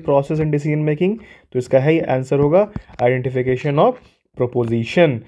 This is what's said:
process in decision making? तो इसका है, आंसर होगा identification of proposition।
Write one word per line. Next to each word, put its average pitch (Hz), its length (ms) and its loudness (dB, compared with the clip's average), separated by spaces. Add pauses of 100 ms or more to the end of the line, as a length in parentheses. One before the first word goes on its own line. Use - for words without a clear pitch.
process 143 280 0
in 156 80 -2
decision 151 340 -2
making? 151 380 -2 (360)
तो 127 60 -2
इसका 131 200 2
है, 156 200 2
आंसर 131 400 -2
होगा 180 320 2 (320)
identification 127 720 0
of 196 200 2 (480)
proposition। 123 880 0